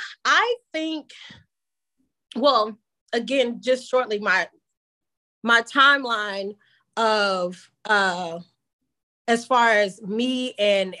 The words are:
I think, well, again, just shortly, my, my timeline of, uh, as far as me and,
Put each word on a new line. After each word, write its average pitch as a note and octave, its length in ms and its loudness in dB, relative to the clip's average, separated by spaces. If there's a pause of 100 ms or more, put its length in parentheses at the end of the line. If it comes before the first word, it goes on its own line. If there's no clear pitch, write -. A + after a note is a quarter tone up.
(260)
I G4+ 300 2 (180)
think, D#4+ 380 -8 (1200)
well, A3+ 420 2 (360)
again, A#3+ 480 -2
just B3 280 -2
shortly, A3 300 -2
my, F#3+ 300 0 (960)
my A#3 180 4
timeline A3+ 960 0 (420)
of, G3 760 0 (140)
uh, F3+ 540 -2 (920)
as A#3 160 0
far A#3+ 260 4
as G#3 300 0
me B3 580 -4
and, G3 420 2